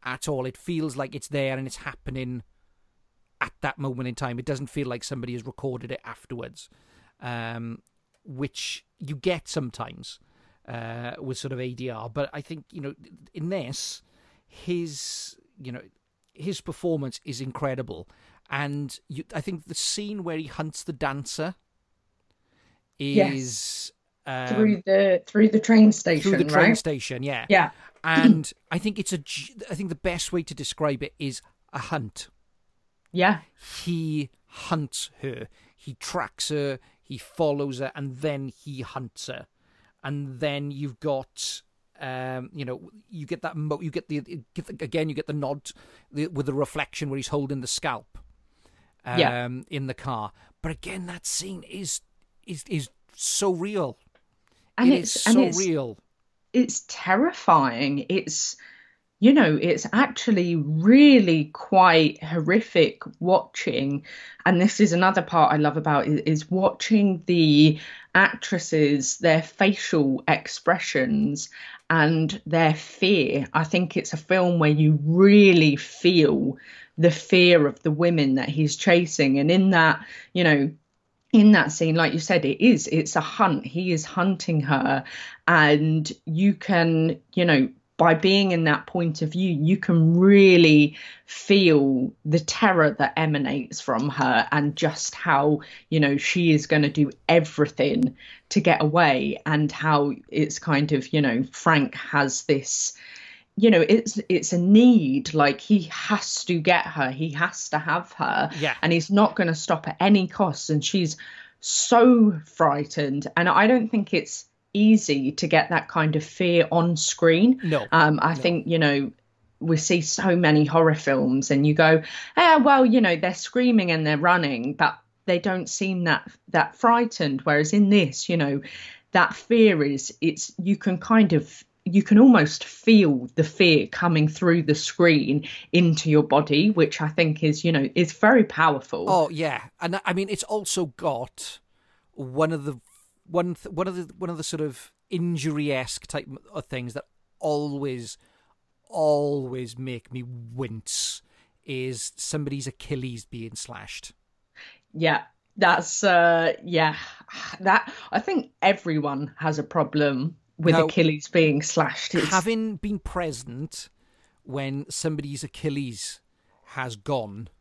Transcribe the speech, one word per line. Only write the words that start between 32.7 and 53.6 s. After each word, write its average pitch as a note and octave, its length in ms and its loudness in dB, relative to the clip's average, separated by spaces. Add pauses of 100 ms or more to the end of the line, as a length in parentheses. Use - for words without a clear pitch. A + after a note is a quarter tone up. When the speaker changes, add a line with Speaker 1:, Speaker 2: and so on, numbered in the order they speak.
Speaker 2:
Yeah. F3+ 280 2 (440)
Speaker 1:
He D#3+ 460 -6 (160)
hunts - 640 -8 (120)
her. B2 260 -12 (280)
He - 180 -18
tracks - 540 -10
her. C#3+ 300 -6 (240)
He C3 160 -16
follows C#3+ 600 -4
her, C3+ 160 -8
and C3+ 240 -12
then C#3 300 -6
he C3 340 -16
hunts - 460 -14
her. - 180 -16 (560)
And C#3 380 -10
then C#3+ 300 -6
you've C#3 300 -12
got, - 600 -8 (380)
um, C3 520 -10
you C#3+ 120 -12
know, B2+ 260 -12 (180)
you D#3 180 -14
get E3 160 -10
that E3+ 140 -10
mo-, D3+ 240 -6
you D#3 100 -10
get D#3 180 -10
the, D3 120 -6 (340)
get - 120 -12
the, E3 180 -14
again, D#3+ 240 -6
you D3+ 60 -8
get D3 120 -10
the D3+ 60 -10
nod C#3+ 380 -8 (420)
the, D3 160 -6
with C#3 180 -6
the C#3+ 80 -4
reflection C#3+ 560 -6
where C3+ 60 -8
he's C#3 120 -10
holding C#3 320 -6
the B2 60 -12
scalp, - 520 -8 (840)
um, B2 140 -4
Speaker 2:
Yeah. B2 300 0 (200)
Speaker 1:
in C#3 180 -8
the C3 80 -8
car. A2 380 -10 (300)
But E3 100 -10
again, F#3 340 -12
that F3 200 -14
scene F#3 360 -10
is, F#3 380 -12 (440)
is, E3 240 -14
is D3+ 200 -6 (260)
so - 380 -4
real. F3+ 460 -6 (800)